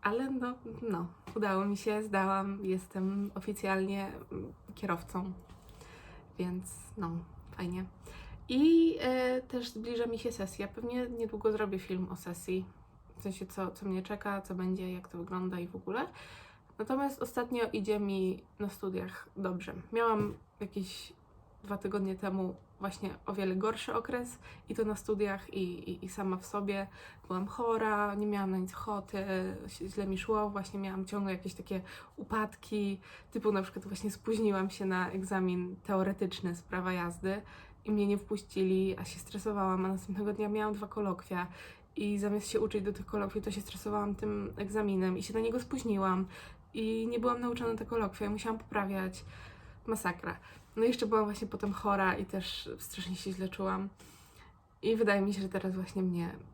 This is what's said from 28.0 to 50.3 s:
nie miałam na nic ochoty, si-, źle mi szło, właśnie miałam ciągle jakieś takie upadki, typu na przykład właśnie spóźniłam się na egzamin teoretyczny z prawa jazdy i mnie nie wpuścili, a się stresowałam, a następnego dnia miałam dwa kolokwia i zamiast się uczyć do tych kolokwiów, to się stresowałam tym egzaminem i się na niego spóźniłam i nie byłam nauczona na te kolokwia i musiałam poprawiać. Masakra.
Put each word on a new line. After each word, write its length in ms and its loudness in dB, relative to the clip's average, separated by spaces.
nie 120 0
miałam 240 2
na 60 2
nic 180 0
ochoty, 500 -2
si-, 220 -8
źle 180 -2
mi 120 2
szło, 320 2
właśnie 300 -4
miałam 240 -2
ciągle 280 0
jakieś 220 -4
takie 260 -4
upadki, 840 0
typu 220 2
na 100 4
przykład 220 -6
właśnie 260 -2
spóźniłam 600 2
się 140 -4
na 260 2
egzamin 720 0
teoretyczny 720 2
z 80 -10
prawa 300 -2
jazdy 500 -2
i 80 0
mnie 140 6
nie 120 6
wpuścili, 800 2
a 60 -6
się 140 -8
stresowałam, 680 0
a 40 2
następnego 440 0
dnia 160 0
miałam 260 2
dwa 120 -4
kolokwia 600 -2
i 220 2
zamiast 300 2
się 120 4
uczyć 220 2
do 100 0
tych 140 -6
kolokwiów, 380 0
to 60 0
się 100 -4
stresowałam 540 -2
tym 420 -2
egzaminem 600 2
i 40 -2
się 120 -6
na 60 4
niego 200 2
spóźniłam 680 2
i 360 0
nie 80 0
byłam 220 2
nauczona 320 0
na 60 0
te 80 -4
kolokwia 400 0
i 20 0
musiałam 300 0
poprawiać. 640 -2
Masakra. 520 -2